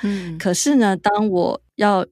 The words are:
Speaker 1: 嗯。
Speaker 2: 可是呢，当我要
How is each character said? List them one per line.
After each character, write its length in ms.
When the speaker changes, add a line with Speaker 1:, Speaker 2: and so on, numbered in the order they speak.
Speaker 1:
嗯。 340
Speaker 2:
可 160
是 220
呢， 200
当 320
我 320
要 360